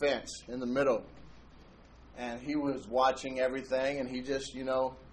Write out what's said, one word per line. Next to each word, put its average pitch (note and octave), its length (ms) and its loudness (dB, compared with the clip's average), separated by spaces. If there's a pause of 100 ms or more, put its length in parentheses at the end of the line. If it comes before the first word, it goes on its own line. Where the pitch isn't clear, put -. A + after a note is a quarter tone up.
fence C3+ 480 0
in B2 100 -6
the B2+ 60 -2
middle, B2+ 360 4 (1160)
and A#2+ 240 -6
he D3 160 -2
was C3 320 -2
watching C3 500 4
everything, C3 600 0
and B2+ 100 -4
he B2+ 120 -4
just, C3+ 320 -4
you B2+ 120 -8
know, C3 300 0 (180)